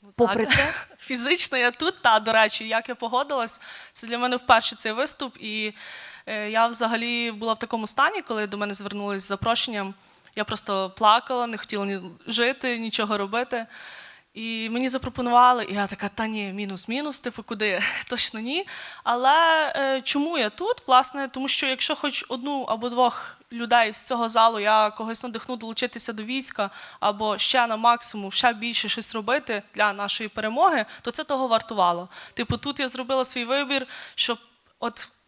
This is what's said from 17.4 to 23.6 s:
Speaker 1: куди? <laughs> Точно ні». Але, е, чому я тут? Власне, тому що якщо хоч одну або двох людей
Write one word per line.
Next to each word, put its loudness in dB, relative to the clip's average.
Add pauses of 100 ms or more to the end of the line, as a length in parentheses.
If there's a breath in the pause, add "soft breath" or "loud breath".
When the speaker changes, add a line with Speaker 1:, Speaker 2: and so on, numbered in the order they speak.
Speaker 1:
куди? -2 (120)
<laughs> -8
Точно 0
ні». -4 (360 loud breath)
Але, 4
е, 0
чому 0
я 2
тут? -4
Власне, 4
тому -6
що 0
якщо 0
хоч -4
одну -4
або -2
двох 0 (140)
людей 2